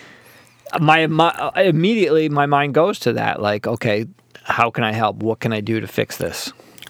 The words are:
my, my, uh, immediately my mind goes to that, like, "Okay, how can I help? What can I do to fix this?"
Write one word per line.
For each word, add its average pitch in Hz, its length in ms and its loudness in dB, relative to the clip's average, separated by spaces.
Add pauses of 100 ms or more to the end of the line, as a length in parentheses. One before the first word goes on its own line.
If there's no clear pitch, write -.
(800)
my, 160 280 4
my, 160 220 2
uh, 143 300 -4
immediately 165 720 2
my 143 160 0
mind 143 300 0
goes 185 240 2
to 117 140 0
that, 113 280 -2
like, 104 240 -2
"Okay, 113 400 -2 (380)
how 117 260 -2
can 120 140 -4
I 110 80 0
help? 107 260 -2
What 110 220 -4
can 117 140 -2
I 107 80 -4
do 110 180 -4
to 107 80 -8
fix - 300 -4
this?" - 360 -8 (360)